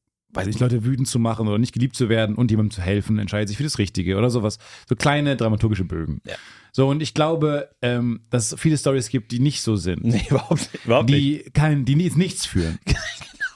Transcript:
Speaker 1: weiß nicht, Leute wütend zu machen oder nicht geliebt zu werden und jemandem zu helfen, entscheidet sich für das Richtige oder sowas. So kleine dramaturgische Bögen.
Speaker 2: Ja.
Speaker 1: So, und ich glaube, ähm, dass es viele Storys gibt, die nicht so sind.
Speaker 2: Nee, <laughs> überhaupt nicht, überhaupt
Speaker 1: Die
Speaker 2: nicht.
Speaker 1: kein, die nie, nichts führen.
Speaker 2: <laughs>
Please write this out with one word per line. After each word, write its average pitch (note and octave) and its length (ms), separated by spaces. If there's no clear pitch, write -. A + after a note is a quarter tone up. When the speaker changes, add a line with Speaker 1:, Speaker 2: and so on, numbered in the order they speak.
Speaker 1:
weiß - 180
nicht, G#2 100
Leute B2 260
wütend B2+ 220
zu B2 140
machen A2+ 260
oder G#2 120
nicht B2 140
geliebt B2+ 220
zu A#2+ 140
werden A2 260
und A#2 160
jemandem G#2+ 220
zu F#2 100
helfen, G#2 380
entscheidet G#2 280
sich G#2 80
für C#3 60
das D3+ 160
Richtige F#2+ 400
oder B2 120
sowas. G#2+ 280
So A#2+ 80
kleine C#3+ 400
dramaturgische G#2+ 480
Bögen. D#2+ 420
Speaker 2:
Ja. - 80
Speaker 1:
So, C3+ 160
und C#3+ 140
ich - 120
glaube, D3+ 560
ähm, A#2+ 480
dass A#2+ 220
es - 80
viele D#3 160
Storys C3+ 340
gibt, B2+ 200
die A#2+ 80
nicht C#3 240
so A2 140
sind. E2+ 280
Speaker 2:
Nee, B2 220
<laughs> - 40
überhaupt - 420
nicht, - 120
überhaupt A2+ 240
Speaker 1:
Die C#3+ 360
Speaker 2:
nicht. - 100
Speaker 1:
kein, D3 300
die C3 100
nie, E3+ 220
nichts F3+ 300
führen. E2 380
Speaker 2:
<laughs> - 40